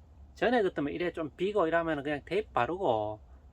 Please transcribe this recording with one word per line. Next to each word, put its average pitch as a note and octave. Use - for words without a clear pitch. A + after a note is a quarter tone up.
전에 A#3
그때면 D#3+
이래 E3+
좀 D#3
비고 F#3+
이러면은 D#3+
그냥 C#3+
테이프 -
바르고 A#2+